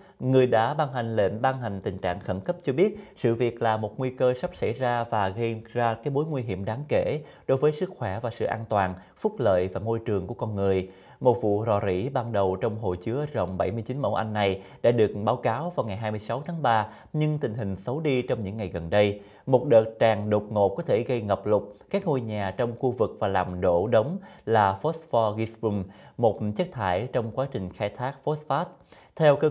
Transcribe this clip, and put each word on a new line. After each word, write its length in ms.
người 260
đã 280
ban 180
hành 240
lệnh 260
ban 160
hành 220
tình 180
trạng 220
khẩn 200
cấp, 220
cho 100
biết 260
sự 180
việc 280
là 140
một 220
nguy 120
cơ 240
sắp 220
xảy 160
ra 320
và 240
gây 340
ra 220
cái 180
mối 120
nguy 180
hiểm 220
đáng 240
kể 320
đối 120
với 140
sức 240
khỏe 240
và 100
sự 140
an 240
toàn, 260
phúc 220
lợi 300
và 120
môi 260
trường 200
của 80
con 200
người. 340
Một 220
vụ 240
rò 200
rỉ 220
ban 240
đầu 240
trong 220
hồ 160
chứa 380
rộng 260
bảy 120
mươi 120
chín 160
mẫu 160
Anh 180
này 300
đã 100
được 180
báo 120
cáo 400
vào 100
ngày 100
hai 140
mươi 100
sáu 260
tháng 160
ba, 260
nhưng 260
tình 160
hình 220
xấu 240
đi 220
trong 220
những 120
ngày 120
gần 220
đây. 300
Một 200
đợt 180
tràn 320
đột 220
ngột 160
có 140
thể 200
gây 200
ngập 240
lụt 160
các 160
ngôi 140
nhà 300
trong 280
khu 120
vực 300
và 80
làm 320
đổ 260
đống 320
là 360
phosphogisbum, 1000
một 220
chất 160
thải 400
trong 220
quá 180
trình 180
khai 180
thác 260
phosphat. 440
Theo 200
cơ 140